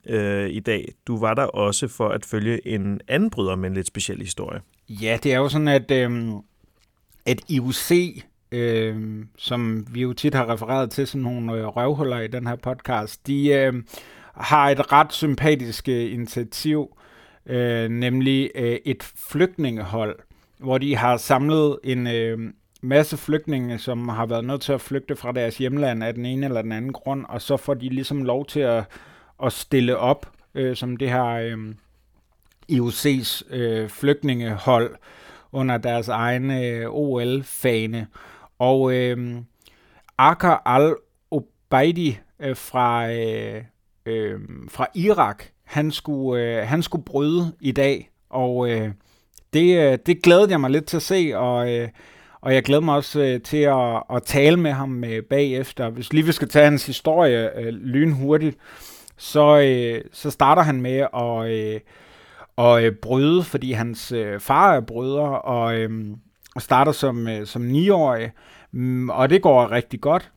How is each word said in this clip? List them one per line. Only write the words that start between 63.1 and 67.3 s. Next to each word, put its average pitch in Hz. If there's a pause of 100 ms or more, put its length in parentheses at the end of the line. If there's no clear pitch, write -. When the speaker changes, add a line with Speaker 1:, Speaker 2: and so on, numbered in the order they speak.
Speaker 2:
fordi 127
hans, 117
øh, 104
far 165
er 131
bryder, 127
og, 120
øhm, 110 (420)
starter 135
som, 120
øh, 107